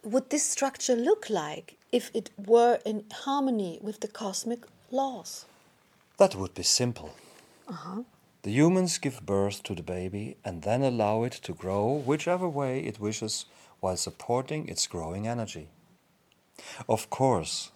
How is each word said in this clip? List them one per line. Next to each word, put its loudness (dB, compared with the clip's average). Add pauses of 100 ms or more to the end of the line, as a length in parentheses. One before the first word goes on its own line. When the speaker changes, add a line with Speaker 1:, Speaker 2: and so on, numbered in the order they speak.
Speaker 1:
would 0
this 2
structure 0
look 2
like -4 (160)
if 0
it -2
were 8
in -4
harmony 0
with -8
the -4
cosmic -6 (260)
laws? -4 (720)
Speaker 2:
That 6
would -4
be -8
simple. 0 (540)
Speaker 1:
Uh-huh. -8 (400)
Speaker 2:
The -6
humans 4
give -6
birth 0
to -6
the -6
baby -6
and -6
then 2
allow 2
it -2 (100)
to -8
grow 0
whichever 0
way -2
it -6
wishes -4 (340)
while 0
supporting -4
its -4
growing -6
energy. -6 (1200)
Of 0
course, 0